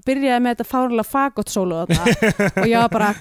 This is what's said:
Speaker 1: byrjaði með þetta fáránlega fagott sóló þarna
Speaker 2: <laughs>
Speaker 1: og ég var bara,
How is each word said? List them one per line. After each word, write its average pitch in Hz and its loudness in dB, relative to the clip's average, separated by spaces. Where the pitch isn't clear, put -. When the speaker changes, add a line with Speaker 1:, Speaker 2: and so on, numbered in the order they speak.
Speaker 1:
byrjaði 262 0
með 240 0
þetta 233 -6
fáránlega 240 -2
fagott 269 -2
sóló 180 -2
þarna 180 2
Speaker 2:
<laughs> 190 0
Speaker 1:
og 208 2
ég 233 4
var 233 4
bara, 208 0